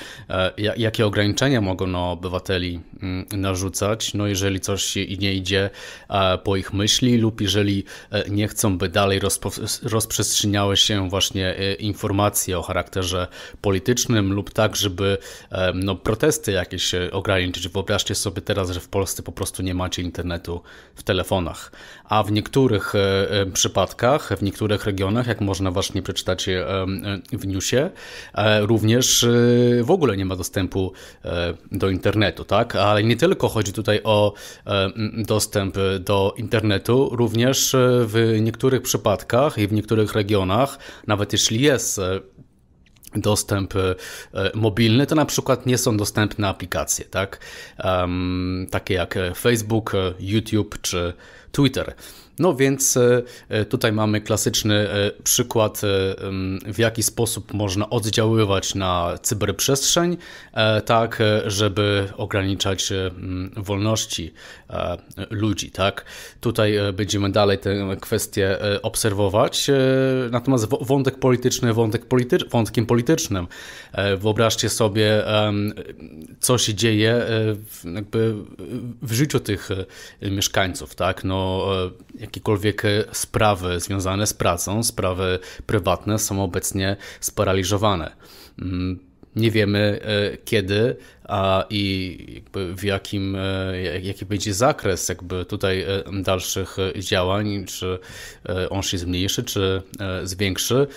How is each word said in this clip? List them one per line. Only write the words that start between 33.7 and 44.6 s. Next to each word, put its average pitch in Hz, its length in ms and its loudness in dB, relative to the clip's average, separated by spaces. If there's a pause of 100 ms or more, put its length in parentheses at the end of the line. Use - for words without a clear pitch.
tutaj 104 300 0
o, 104 300 4 (320)
e, - 40 -14
m, 101 580 -2
dostęp 101 480 0 (240)
do 98 380 2
internetu, 110 720 2
również, 120 640 2
e, - 20 6 (300)
w 113 340 4
niektórych 113 400 2
przypadkach 113 760 2
i 104 100 2
w 98 60 0
niektórych 107 400 2
regionach, 104 640 2 (300)
nawet 104 260 0
jeśli 113 280 2
jest, 135 380 2
e, 95 200 0 (960)
dostęp, 101 600 0
e, 92 200 2 (580)
mobilny, 113 520 4